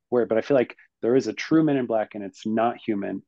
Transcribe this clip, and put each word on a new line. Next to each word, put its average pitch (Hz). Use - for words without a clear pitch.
word, 120
but 113
I 110
feel 143
like 120
there 113
is 113
a 107
true 160
Men 143
in 123
Black 110
and 104
it's -
not 113
human. 98